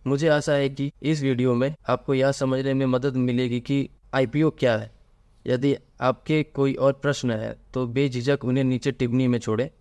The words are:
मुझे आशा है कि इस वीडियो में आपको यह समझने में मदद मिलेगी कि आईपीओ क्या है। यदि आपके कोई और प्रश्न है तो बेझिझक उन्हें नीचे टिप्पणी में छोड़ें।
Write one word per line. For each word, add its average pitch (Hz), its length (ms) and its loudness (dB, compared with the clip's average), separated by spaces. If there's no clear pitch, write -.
मुझे 143 200 0
आशा 147 260 2
है 139 160 2
कि 139 220 -4
इस 151 200 0
वीडियो 127 300 2
में 135 220 0
आपको 127 260 0
यह 135 180 2
समझने 135 420 -2
में 135 120 0
मदद 127 300 0
मिलेगी 123 440 0
कि 139 300 -2
आईपीओ 135 360 2
क्या 120 280 2
है। 110 140 -10
यदि 131 280 2
आपके 131 420 0
कोई 139 300 -2
और 135 200 2
प्रश्न 135 380 -2
है 110 240 -6
तो 127 140 -2
बेझिझक 127 560 0
उन्हें 127 200 0
नीचे 127 280 0
टिप्पणी 127 360 0
में 120 120 0
छोड़ें। 113 300 -2